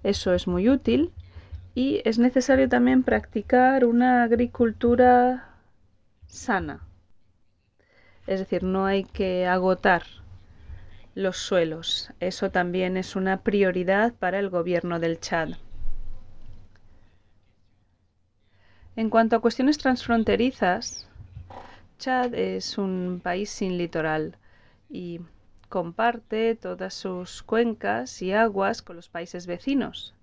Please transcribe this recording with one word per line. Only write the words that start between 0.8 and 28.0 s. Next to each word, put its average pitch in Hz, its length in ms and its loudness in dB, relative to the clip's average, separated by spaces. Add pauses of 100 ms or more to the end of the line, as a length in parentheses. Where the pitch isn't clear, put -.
y 262 300 -2
es 226 160 2
necesario 262 480 4
también 254 340 4
practicar 254 840 2
una 240 380 4
agricultura 247 1300 4 (720)
sana. 175 580 -4 (1400)
Es 190 100 -2
decir, 190 240 -2
no 190 240 0
hay 196 160 0
que 185 460 -2
agotar 185 560 2 (1120)
los 190 200 -2
suelos. 165 840 -2
Eso 190 320 -4
también 180 440 0
es 185 200 -6
una 190 240 0
prioridad 196 760 2
para 185 240 -2
el 196 120 -2
gobierno 175 500 -2
del 165 180 -2
Chad. 165 300 -4 (3500)
En 226 160 -2
cuanto 226 240 4
a 226 60 2
cuestiones 254 380 2
transfronterizas, 233 1300 0 (880)
Chad 247 360 0
es 190 440 -4
un 180 440 -2
país 185 280 -4
sin 185 280 -2
litoral 160 580 -2 (520)
y 175 320 -10 (480)
comparte 226 880 -2
todas 185 400 -10
sus 180 480 -10
cuencas 226 800 -2